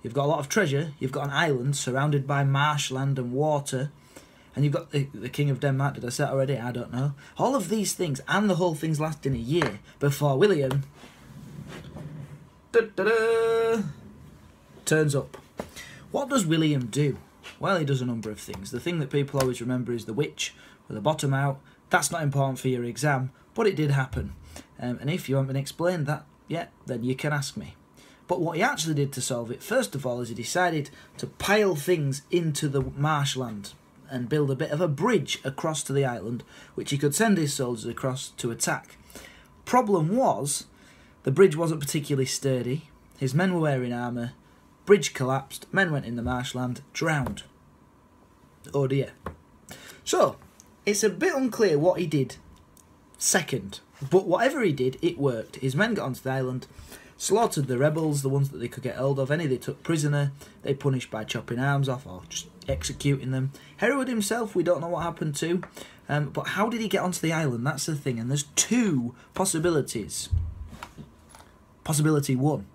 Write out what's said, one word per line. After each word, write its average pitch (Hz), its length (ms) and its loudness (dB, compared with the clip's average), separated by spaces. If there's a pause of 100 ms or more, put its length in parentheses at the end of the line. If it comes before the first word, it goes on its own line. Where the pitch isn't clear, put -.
you've 117 100 -10
got 139 120 2
a 143 40 2
lot 139 100 2
of 139 100 -6
treasure, 156 500 0
you've 135 120 -2
got 143 140 -4
an 139 80 -4
island 143 420 2
surrounded 139 520 0
by 143 160 2
marshland 139 720 2
and 123 140 -4
water, 143 600 0 (640)
and 127 80 2
you've 147 100 2
got - 180 -4
the, 139 220 0
the 110 160 -10
King 143 200 0
of 135 100 0
Denmark, 139 360 0
did - 100 -8
I 120 40 -4
say 147 140 -2
that 123 100 0
already? 135 240 0
I 120 140 -4
don't 120 200 -6
know. 139 220 -2 (240)
All 240 180 2
of 180 140 -2
these 208 240 0
things, 165 340 -2
and 202 220 4
the 180 60 4
whole 165 200 2
thing's 156 240 0
lasting 151 340 -2
a 120 60 -2
year 127 400 0 (200)
before 139 380 2
William... 143 460 4 (1900)
Da, 233 100 6 (140)
da, 190 80 0
da, 226 800 4 (1040)
turns 156 300 4
up. - 220 -4 (760)
What 269 180 -2
does 247 180 2
William 151 400 2
do? 131 300 0 (420)
Well, 185 180 2
he 151 80 0
does 135 160 0
a 123 40 -2
number 110 260 -4
of 101 80 -10
things. 98 320 -12
The 123 80 -6
thing 170 200 -2
that 143 120 -4
people 139 280 0
always 127 220 0
remember 120 320 -2
is 107 120 -4
the 110 80 -8
witch - 420 -4 (320)
with - 80 -10
the 107 60 -6
bottom 151 300 0
out. 139 280 0 (320)
That's 165 180 2
not 165 140 -4
important 135 340 0
for 131 120 -2
your 123 140 0
exam, 131 480 0 (220)
but 226 140 2
it 190 80 2
did 147 160 2
happen. 131 420 -2 (460)
Um, 120 200 -4
and 139 120 -4
if - 180 -4
you 135 60 2
haven't 135 140 2
been 135 80 -2
explained 156 500 -2
that 147 180 -4 (220)
yet, 165 240 -6 (160)
then 120 160 -4
you 127 120 0
can 147 160 -2
ask 143 240 -4
me. - 200 -10 (520)
But 180 120 0
what 160 160 -2
he 175 80 2
actually 165 300 0
did 139 200 0
to 123 80 -6
solve 120 300 -4
it, 131 100 -10
first 226 320 0
of 135 120 -6
all, 123 160 -2
is 113 80 -6
he 117 60 -8
decided 160 540 0 (280)
to - 100 -6
pile 196 480 2
things 143 460 0 (100)
into 160 380 0
the 135 120 0
marshland 131 920 -2 (360)
and 123 200 -6
build 151 200 2
a 135 60 2
bit 151 160 -4
of 151 80 0
a 175 80 4
bridge 160 560 0
across 151 400 -4
to 135 100 -4
the 139 120 4
island, 117 380 -4 (300)
which - 180 -6
he 143 60 0
could 143 160 2
send 208 240 6
his 147 160 0
soldiers 120 320 -2
across 131 440 -6
to - 200 -6
attack. - 460 -4 (720)
Problem 202 500 4
was, 143 500 2 (580)
the 135 80 0
bridge 156 260 8
wasn't 160 240 0
particularly 143 440 0
sturdy. 131 640 -2 (280)
His 131 180 -2
men 185 180 4
were 170 60 0
wearing 131 320 2
armour. 120 400 -4 (540)
Bridge 196 280 6
collapsed. 131 600 -2
Men 180 180 2
went 139 140 -2
in 120 100 -6
the 117 80 -4
marshland, 123 580 -4 (120)
drowned. 143 500 -2 (1300)
Oh 139 140 2
dear. 135 240 0 (960)
So, - 320 4 (480)
it's 208 180 2
a 208 60 6
bit 294 260 2
unclear 214 420 2
what 170 220 4
he 180 80 -2
did 143 300 0 (800)
second, 131 640 0 (280)
but 190 160 6
whatever 240 360 2
he 185 100 4
did, 127 300 0
it 170 160 0
worked. 131 400 -2
His 131 180 -2
men 214 200 2
got - 100 -4
onto 131 160 -6
the 131 80 -4
island, 127 380 -4 (500)
slaughtered 196 500 2
the 123 100 0
rebels, 151 440 2
the 135 80 0
ones 139 200 2
that 143 80 -10
they 117 100 -6
could - 160 -10
get 123 140 -4
hold 139 220 0
of, 135 120 0
any 156 160 0
they 127 100 2
took - 260 -8
prisoner, 147 480 2 (300)
they 143 140 -2
punished 135 340 -2
by 110 140 -6
chopping 120 360 -6
arms 139 280 2
off 127 180 -4
or 90 240 -12
just - 180 -12 (200)
executing 135 640 -2
them. 131 200 -2 (260)
Hereward 262 300 2
himself, 226 480 -2
we 175 80 2
don't 170 180 2
know 170 80 -6
what 165 140 -2
happened 160 320 -4
to, 170 260 0 (460)
um, 147 220 0
but - 200 -4
how 208 200 0
did 226 120 -4
he 214 60 -2
get 175 160 0
onto 180 160 -2
the 160 140 0
island? 131 320 0
That's 151 220 -2
the 160 80 -2
thing, 131 240 -4
and 117 100 -4
there's 143 160 0 (100)
two 170 600 2 (180)
possibilities. 160 960 0 (1500)
Possibility 147 520 4
one. 131 400 0